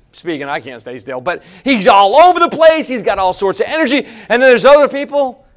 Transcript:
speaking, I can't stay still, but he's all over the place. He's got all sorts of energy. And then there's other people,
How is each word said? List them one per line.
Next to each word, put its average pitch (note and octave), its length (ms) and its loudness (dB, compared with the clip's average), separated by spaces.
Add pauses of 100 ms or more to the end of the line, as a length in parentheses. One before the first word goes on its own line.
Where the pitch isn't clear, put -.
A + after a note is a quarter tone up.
(120)
speaking, C#3+ 380 -10
I C#3+ 100 -8
can't A#2+ 220 -16
stay B2 160 -16
still, B2 240 -12
but E3+ 220 -8 (200)
he's A#3 240 -2
all G3+ 300 4
over E4+ 240 4
the E4 80 2
place. D#4 400 2
He's A#3 140 -8
got G3 160 -2
all F#3 120 -2
sorts F#3+ 300 -4
of - 60 -2
energy. C#4+ 320 -2
And - 300 -14
then B3 200 2
there's A3+ 160 2
other C#4+ 240 6
people, C#4 560 -6 (120)